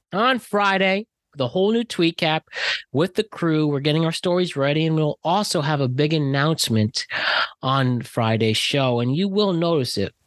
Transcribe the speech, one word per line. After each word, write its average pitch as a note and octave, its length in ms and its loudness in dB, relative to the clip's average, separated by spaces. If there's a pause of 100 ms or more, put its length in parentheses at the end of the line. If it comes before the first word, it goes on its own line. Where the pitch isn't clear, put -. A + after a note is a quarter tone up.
(140)
on A#3+ 240 2
Friday, G3 680 0 (300)
the C3 120 0
whole G3 240 2
new A#3 120 0
tweet E3 320 0
cap D#3+ 300 -2 (440)
with E3 260 0
the - 80 0
crew. D#3 420 0
We're C#3+ 140 0
getting D3+ 260 2
our E3 60 0
stories F3+ 440 -2
ready, D3 300 2
and D#3+ 100 0
we'll D3+ 260 0
also F3+ 380 0
have C#3+ 220 0
a B2+ 60 2
big D3 260 0
announcement C#3 920 0 (540)
on C3 400 0
Friday's A2 560 0
show, C3 440 0
and B2+ 140 0
you F#3+ 140 0
will G3 240 0
notice E3 460 0
it. F#2+ 160 -4 (120)